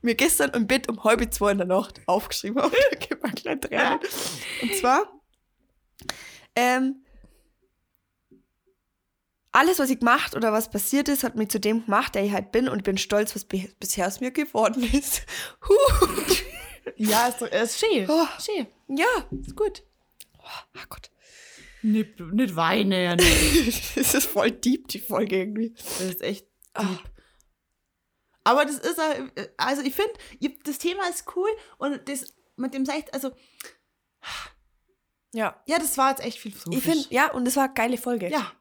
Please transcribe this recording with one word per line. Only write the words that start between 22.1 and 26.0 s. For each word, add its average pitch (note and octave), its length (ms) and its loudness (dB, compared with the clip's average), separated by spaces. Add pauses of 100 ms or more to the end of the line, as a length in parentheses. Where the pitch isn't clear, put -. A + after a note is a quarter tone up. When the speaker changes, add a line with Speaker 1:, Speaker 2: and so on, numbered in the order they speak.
Speaker 2:
nicht F#3 360 0
weine, F3+ 480 2
ja F3 120 2
nicht. F3 800 4
Speaker 1:
<laughs> - 20 -
Es - 160 0
ist D4 140 2
voll - 240 2
deep, B3 380 0
die - 100 -8
Folge G3 400 -2
irgendwie. G#3+ 340 -4
Speaker 2:
Das - 280 -8